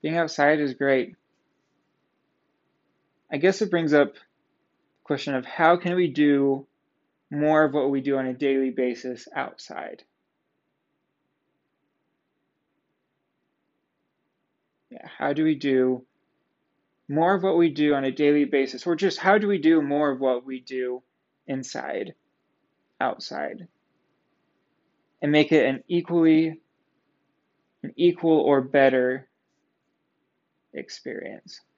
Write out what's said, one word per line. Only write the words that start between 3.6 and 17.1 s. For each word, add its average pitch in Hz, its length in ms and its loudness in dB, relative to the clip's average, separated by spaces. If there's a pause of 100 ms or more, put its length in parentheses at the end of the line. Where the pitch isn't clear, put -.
it 196 80 -4
brings 165 240 0
up 143 200 4
the - 60 -20 (840)
question 139 300 -4
of 127 120 -4
how 170 300 2
can 175 180 -4
we 180 140 0
do 139 580 2 (640)
more 151 340 2
of 143 80 -2
what 143 180 -2
we 139 100 -2
do 139 180 -2
on 131 80 -4
a 127 80 -6
daily 135 360 0
basis 123 640 -6
outside? - 680 -12 (4000)
Yeah, - 160 -20
how 143 260 -8
do 151 120 -2
we 156 100 2
do 127 500 0 (1040)
more 165 260 2